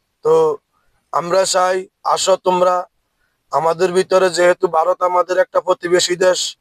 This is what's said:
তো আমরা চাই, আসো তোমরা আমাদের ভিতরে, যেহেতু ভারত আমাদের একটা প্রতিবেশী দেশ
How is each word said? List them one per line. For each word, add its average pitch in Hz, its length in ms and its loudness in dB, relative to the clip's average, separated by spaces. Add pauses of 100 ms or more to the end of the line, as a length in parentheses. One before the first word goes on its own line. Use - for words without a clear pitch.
(240)
তো 156 100 2 (760)
আমরা 175 320 0
চাই, 185 320 0 (280)
আসো 165 320 0
তোমরা 180 380 0 (800)
আমাদের 165 400 0
ভিতরে, 185 380 0
যেহেতু 175 360 0
ভারত 165 360 0
আমাদের 180 360 0
একটা 185 220 -2
প্রতিবেশী 175 560 -2
দেশ 180 440 -2